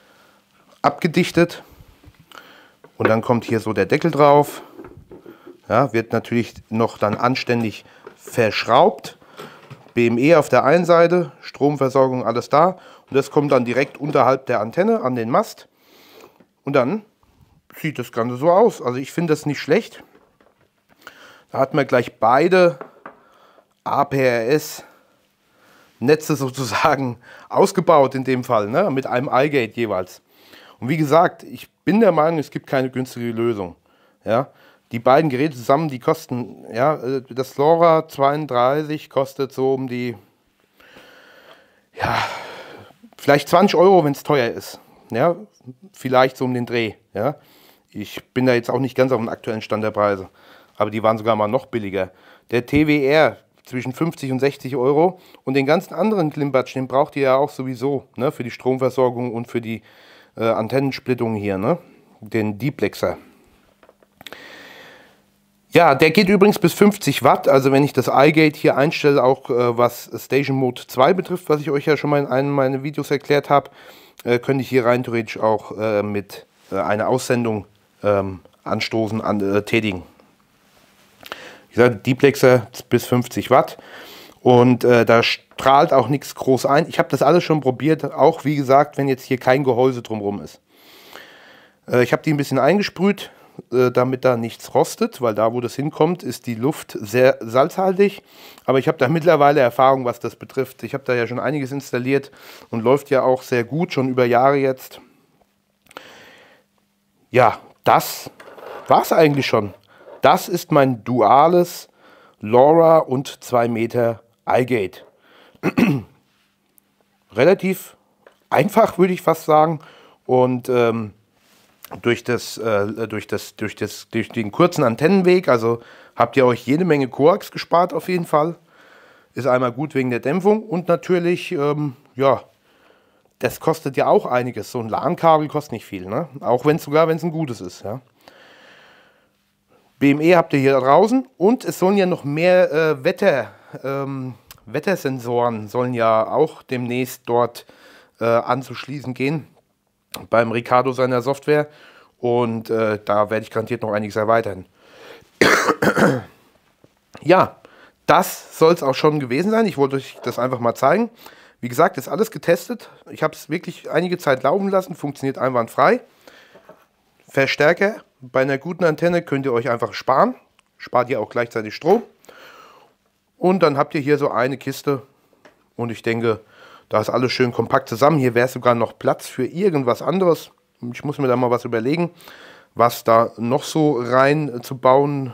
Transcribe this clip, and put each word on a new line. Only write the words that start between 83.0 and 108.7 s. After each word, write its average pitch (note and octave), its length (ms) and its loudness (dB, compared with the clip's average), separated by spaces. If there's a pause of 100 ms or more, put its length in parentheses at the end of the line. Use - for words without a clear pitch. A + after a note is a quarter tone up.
fünfzig A#2+ 420 -4
Watt. C3+ 300 2 (600)
Und, B2 420 6
äh, A#2+ 220 6
da A#2 180 4
strahlt - 720 2
auch C3 160 4
nichts C#3+ 260 -6
groß C3 320 0
ein. C#3+ 220 2
Ich B2 100 -6
hab - 120 0
das C#3 120 -2
alles D#3+ 220 4
schon D#3 160 0
probiert. C3+ 520 -2
Auch D3 320 2
wie D3 120 -2
gesagt, C#3 400 2
wenn C#3 100 -2
jetzt C3+ 160 -2
hier B2+ 160 -4
kein C3+ 240 2
Gehäuse B2+ 400 0
drumherum G2+ 380 -6
ist. - 200 -18 (1300)
Äh, B2 160 2
ich A#2+ 100 -4
hab D3+ 120 -2
die D#3 80 0
ein D3 40 0
bisschen C#3 220 -4
eingesprüht, F#3+ 720 0 (400)
äh, B2 220 2
damit B2+ 320 0
da B2+ 120 2
nichts - 380 -8
rostet, F#3+ 460 -2
weil A2+ 160 0
da, A2+ 160 0
wo A#2+ 80 -4
das A#2 160 -8
hinkommt, D#3 480 -2
ist B2+ 220 -12
die A#2+ 100 -6
Luft C3+ 440 -4
sehr B2+ 400 2
salzhaltig. F3+ 840 0 (400)
Aber C3 160 0
ich B2 80 -2
hab C3 100 0
da C3 80 2
mittlerweile D3+ 540 4
Erfahrung, C3 440 2
was A#2+ 140 -4
das - 160 -8
betrifft. - 480 -10
Ich A#2 100 -10
hab C3+ 120 -8
da B2+ 100 -2
ja A#2 140 -2
schon B2 100 -8
einiges C3 320 -4
installiert C3+ 640 -4 (380)
und A#2 120 -6
läuft C3+ 280 2
ja C3 120 2
auch B2+ 200 2
sehr A#2+ 200 0
gut, D3 300 -4
schon C3 160 -2
über B2+ 160 0
Jahre B2 320 4
jetzt. C3+ 440 -4 (2250)
Ja, A#2 280 4 (260)
das - 440 0 (600)